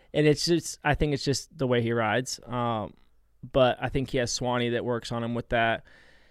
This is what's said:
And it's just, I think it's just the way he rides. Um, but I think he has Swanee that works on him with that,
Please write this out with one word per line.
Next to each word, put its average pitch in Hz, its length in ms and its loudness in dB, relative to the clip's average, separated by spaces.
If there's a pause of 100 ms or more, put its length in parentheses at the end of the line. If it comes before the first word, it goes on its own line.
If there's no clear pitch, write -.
(140)
And 151 140 4
it's 147 180 4
just, 165 380 0
I 147 100 4
think 147 200 0
it's 139 120 -4
just - 320 -4
the 135 100 -2
way 123 140 2
he 113 120 0
rides. 117 520 0
Um, 117 480 -4 (600)
but 127 280 4
I 131 80 -4
think 135 200 -4
he 135 80 -2
has 120 160 -2
Swanee 123 360 -2
that 117 140 -2
works 117 280 -4
on 117 120 -4
him 117 100 -4
with 120 160 -6
that, 113 340 0 (480)